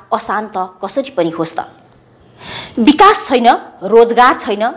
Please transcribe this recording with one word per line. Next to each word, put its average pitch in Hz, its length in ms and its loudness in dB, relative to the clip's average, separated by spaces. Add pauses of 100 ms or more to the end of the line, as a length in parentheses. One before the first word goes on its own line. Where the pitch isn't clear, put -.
(120)
अशान्त 208 680 -6
कसरी 262 280 -6
पनि 170 200 -4
होस् 165 280 -6
त? - 20 -4 (1160)
विकास 381 500 2
छैन, 240 200 2 (340)
रोजगार 233 520 4
छैन, 220 420 -4